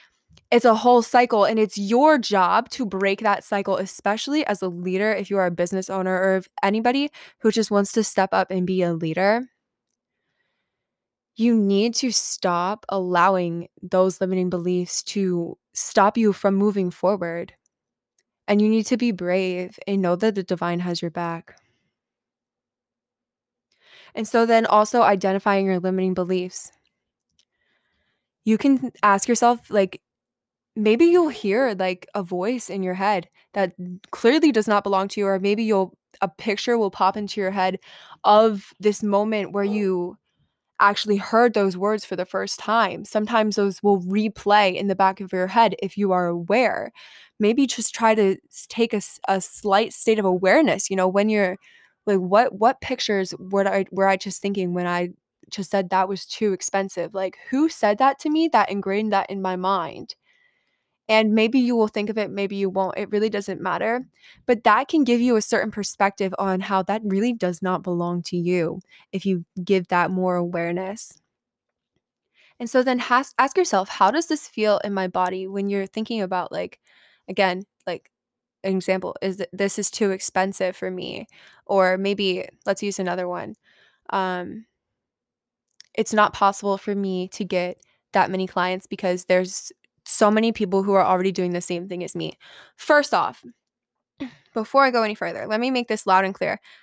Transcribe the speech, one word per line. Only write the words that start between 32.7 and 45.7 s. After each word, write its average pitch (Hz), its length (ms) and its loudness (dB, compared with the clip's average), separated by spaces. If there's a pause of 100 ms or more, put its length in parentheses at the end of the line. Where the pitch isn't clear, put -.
your 185 120 -4
head 190 340 -2 (260)
that 190 180 0 (380)
clearly 294 420 4
does 220 160 0
not 202 140 2
belong 196 260 0
to 208 120 -6
you, 202 60 0
or 196 120 0
maybe 202 240 0
you'll, 196 340 0 (240)
a 196 80 0
picture 233 480 -2
will 208 140 0
pop 196 260 0
into 208 240 -6
your 190 120 -2
head 185 260 -2 (460)
of 208 560 4
this 208 220 0
moment 208 500 0
where 202 120 0
you 190 540 -2 (640)
actually 202 380 2
heard 226 360 2
those 196 220 0
words 202 280 -2
for 185 120 -8
the 180 80 -4
first 196 340 -6
time. 214 460 0
Sometimes 214 520 0
those 202 260 -2
will 202 180 4
replay 202 720 2
in 196 140 -2
the 190 80 -2
back 190 240 2
of 190 120 -10
your 185 140 -2
head 202 340 2